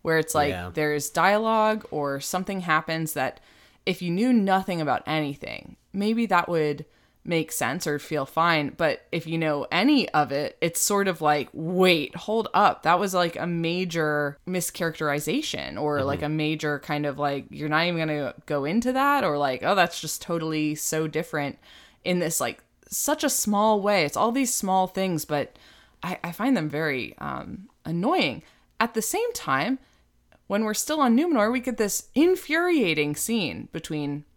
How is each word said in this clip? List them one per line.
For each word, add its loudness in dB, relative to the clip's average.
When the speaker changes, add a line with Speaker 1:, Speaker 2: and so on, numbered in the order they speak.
Speaker 1:
where 2
it's -2
like 2
Speaker 2:
Yeah. -6
Speaker 1:
there's -2
dialogue 2
or -4
something -4
happens 0
that -4
if -2
you -2
knew 2
nothing 2
about 0
anything, -6
maybe 2
that 2
would 0
make 0
sense -2
or -2
feel -4
fine. 2
But 0
if -4
you -2
know 0
any 4
of 0
it, -4
it's 0
sort 2
of -2
like, 2
"Wait, 2
hold -2
up. 4
That 4
was, -2
like, 0
a -4
major -2
mischaracterization," -4
or -2
Speaker 2:
Mm-hmm. 0
Speaker 1:
like, -2
a -2
major -2
kind -4
of, -4
like, -2
"You're -6
not 2
even -2
gonna -4
go -2
into 0
that," 2
or 0
like, 0
"Oh, 2
that's 0
just -8
totally -2
so -2
different -4
in 2
this, -2
like, -6
such -2
a 2
small 2
way." 2
It's -2
all 2
these 0
small 2
things, -2
but -4
I, -8
I -8
find 2
them 0
very, -2
um, -10
annoying. 0
At 2
the 0
same -2
time, 0
when 0
we're 0
still -2
on 6
Numenor, 4
we 0
get -4
this -2
infuriating 2
scene -2
between -6